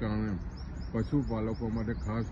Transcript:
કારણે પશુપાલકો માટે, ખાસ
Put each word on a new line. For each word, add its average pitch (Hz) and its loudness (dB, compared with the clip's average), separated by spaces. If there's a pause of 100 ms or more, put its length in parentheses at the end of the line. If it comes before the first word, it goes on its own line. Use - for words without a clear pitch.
કારણે 107 0 (600)
પશુપાલકો 113 2
માટે, 113 0
ખાસ 110 0